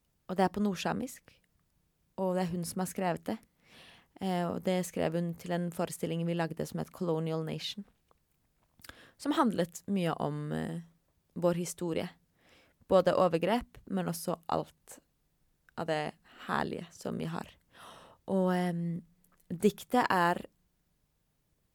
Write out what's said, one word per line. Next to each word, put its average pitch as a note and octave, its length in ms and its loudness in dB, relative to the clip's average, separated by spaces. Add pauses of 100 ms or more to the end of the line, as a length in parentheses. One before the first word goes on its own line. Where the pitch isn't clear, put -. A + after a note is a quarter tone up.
(280)
Og F#3 80 -4
det F#3+ 80 6
er F3+ 40 4
på G3+ 120 -2
nordsamisk, G3 600 -2 (1000)
og F#3 160 0
det F#3 80 2
er F3 100 0
hun F3 120 -2
som F3 160 -4
har F#3 60 0
skrevet F3 380 -2
det. A3 140 -2 (840)
Eh, F#3 240 0
og F3 200 -2
det F#3 220 2
skrev E3 260 0
hun E3+ 220 -2
til F3 180 -8
en F3 180 -2
forestilling E3 560 -4
vi E3+ 80 0
lagde D#3+ 320 -2
som E3+ 120 -8
het D#3 120 -6
Colonial D#3+ 540 -2
Nation, D#3 400 -8 (1300)
som C#4+ 160 -2
handlet G3+ 540 2
mye F3+ 340 2
om, D3 320 -2
eh, D#3+ 280 -4 (560)
vår F3 180 2
historie. E3+ 540 -4 (800)
Både F3+ 260 6
overgrep, F3+ 640 2 (100)
men F#3 180 -2
også E3+ 320 -4 (100)
alt - 500 -4 (800)
av E3 80 -4
det D3+ 260 0 (340)
herlige - 460 -2
som - 240 -6
vi - 80 -4
har. E3 220 -6 (800)
Og, F#3 260 4
ehm, E3+ 500 0 (480)
diktet G3+ 600 2
er F3 320 6 (1300)